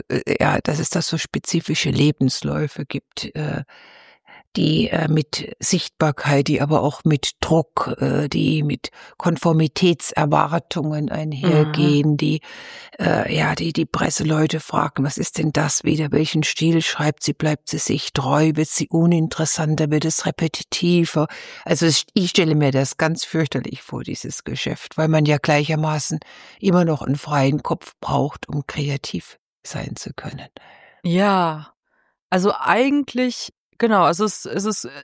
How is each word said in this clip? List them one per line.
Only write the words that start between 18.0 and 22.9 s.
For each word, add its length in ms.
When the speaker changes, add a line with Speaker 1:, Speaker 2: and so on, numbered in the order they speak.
Speaker 1:
treu? 440
Wird 120
sie 220
uninteressanter? 1000
Wird 140
es 220
repetitiver?“ 1040
Also 220
es, 180
ich 180
stelle 240
mir 160
das 260